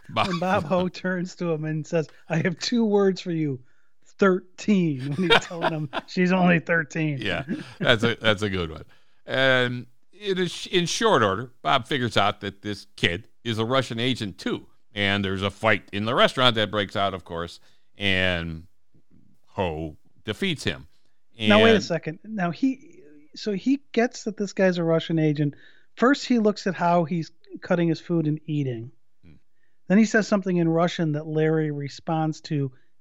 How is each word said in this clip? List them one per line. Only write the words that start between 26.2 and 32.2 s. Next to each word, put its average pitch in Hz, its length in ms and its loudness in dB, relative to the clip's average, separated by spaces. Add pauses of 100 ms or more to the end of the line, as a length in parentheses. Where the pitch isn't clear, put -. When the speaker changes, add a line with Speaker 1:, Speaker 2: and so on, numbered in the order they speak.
Speaker 2:
he 247 140 2
looks 208 280 0
at 185 80 -2
how 175 300 2
he's 160 260 -4 (300)
cutting 175 260 2
his 156 140 0
food 165 260 0
and 151 180 -2
eating. 131 460 -4 (340)
Speaker 1:
Hmm. 82 80 -20 (540)
Speaker 2:
Then 185 100 6
he 220 80 8
says 208 220 2
something 190 300 0
in 170 100 4
Russian 165 460 2
that 151 140 -6
Larry 156 440 2
responds 156 680 -4